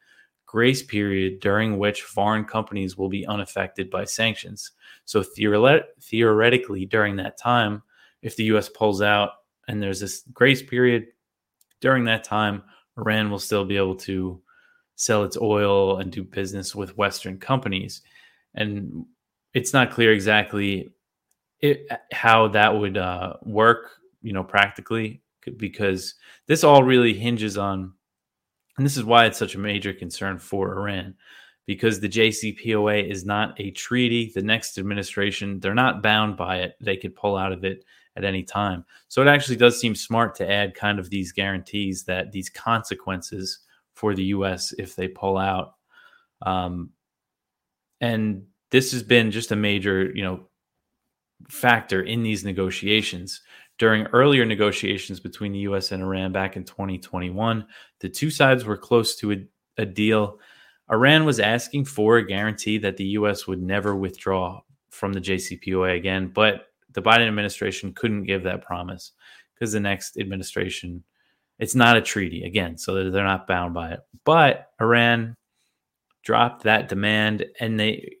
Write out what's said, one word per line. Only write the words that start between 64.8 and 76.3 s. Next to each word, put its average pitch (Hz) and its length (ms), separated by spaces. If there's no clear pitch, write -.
from 98 220
the 95 80
J 92 180
C 90 200
P 92 180
O 92 80
A 92 140
again, 95 320
but 104 380
the 101 80
Biden 113 260
administration 101 640
couldn't 104 320
give 92 200
that 92 180
promise 90 500
'cause 110 140
the 107 80
next 98 360
administration, 92 840
it's 113 160
not 120 220
a 107 40
treaty, 90 440
again, 87 320
so - 160
they're, 95 180
they're 98 140
not 95 220
bound 87 260
by 82 180
it. - 80
But 151 560
Iran 117 560
dropped 117 400